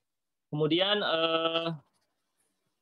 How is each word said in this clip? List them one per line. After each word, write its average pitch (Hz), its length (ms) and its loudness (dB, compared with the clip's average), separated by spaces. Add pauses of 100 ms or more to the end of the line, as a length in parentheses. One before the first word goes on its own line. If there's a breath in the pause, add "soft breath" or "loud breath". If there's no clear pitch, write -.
(480)
Kemudian, 175 560 0
eh, 165 640 0 (1160)